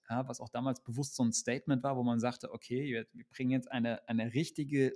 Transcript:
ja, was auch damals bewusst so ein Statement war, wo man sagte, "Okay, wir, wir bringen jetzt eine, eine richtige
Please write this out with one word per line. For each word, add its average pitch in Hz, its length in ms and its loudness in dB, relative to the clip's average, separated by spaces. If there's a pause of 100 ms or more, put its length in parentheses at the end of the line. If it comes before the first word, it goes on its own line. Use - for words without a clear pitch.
ja, 127 180 -2
was 127 140 -8
auch 120 80 -10
damals 123 340 -2
bewusst 131 320 -6
so 131 80 0
ein 117 100 6
Statement 127 500 0
war, 139 140 0
wo 123 60 0
man 117 180 4
sagte, 120 300 -2
"Okay, 127 360 -4
wir, 113 260 -4
wir 120 160 -20
bringen 127 220 -2
jetzt 127 200 0
eine, 117 380 0
eine 113 240 2
richtige 139 640 2